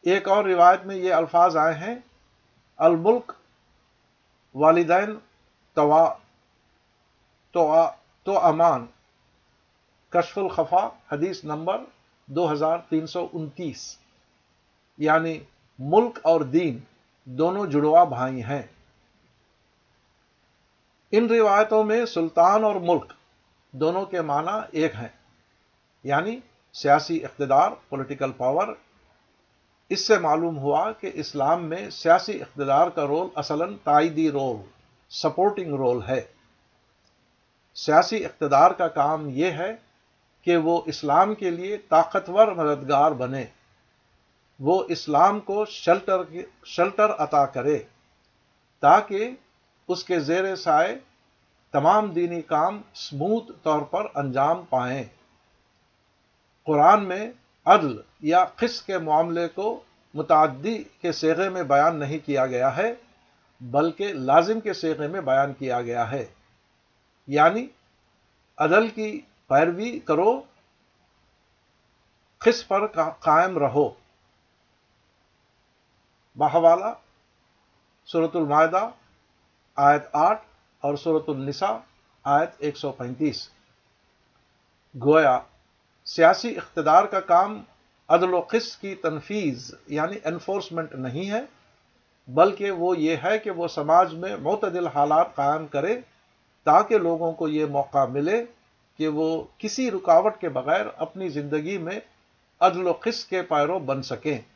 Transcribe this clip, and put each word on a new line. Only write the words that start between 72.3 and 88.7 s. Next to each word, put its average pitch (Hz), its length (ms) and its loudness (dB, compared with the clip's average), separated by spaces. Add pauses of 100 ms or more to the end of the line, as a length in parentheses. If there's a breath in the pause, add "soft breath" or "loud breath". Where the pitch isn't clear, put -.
قسط - 300 0
پر 196 180 -2
قا-، 165 320 -4
قائم 165 400 2
رہو۔ 139 320 0 (2500)
بحوالہ 165 480 4 (1200)
سورۃ 165 300 -2
المائدہ 160 560 2 (840)
آیت 143 260 4 (100)
آٹھ 185 300 2 (380)
اور 143 160 -4
سورۃ 156 320 -2
النساء 147 500 -4 (440)
آیت 147 360 2
ایک 147 180 -6
سو 139 160 -8
پینتیس۔ 127 560 -6 (1500)
گویا 139 440 4 (640)
سیاسی 190 520 2
اقتدار 165 480 2
کا 202 160 -4
کام 202 420 2 (460)
عدل 180 260 2
و 175 140 2
قسط - 320 -4